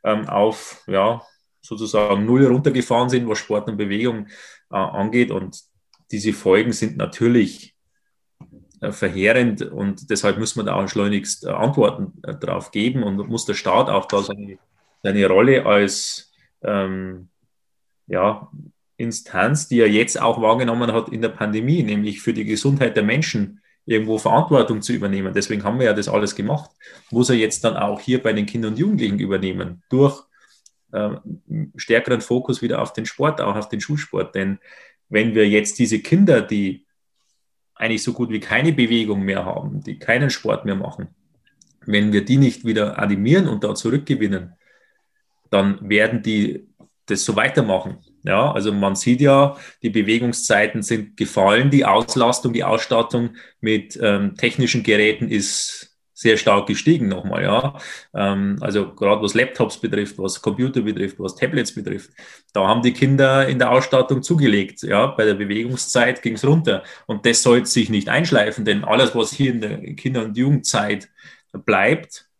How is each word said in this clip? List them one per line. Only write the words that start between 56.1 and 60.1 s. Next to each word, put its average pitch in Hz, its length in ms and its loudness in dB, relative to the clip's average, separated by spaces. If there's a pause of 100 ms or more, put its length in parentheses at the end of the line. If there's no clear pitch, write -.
sehr 110 240 4
stark 101 300 2
gestiegen 147 400 2
nochmal, 92 340 -4
ja. 117 380 0 (340)
Ähm, 98 480 -2
also 98 320 -2
gerade 104 300 2
was 104 100 -2
Laptops 117 440 0
betrifft, 104 420 -4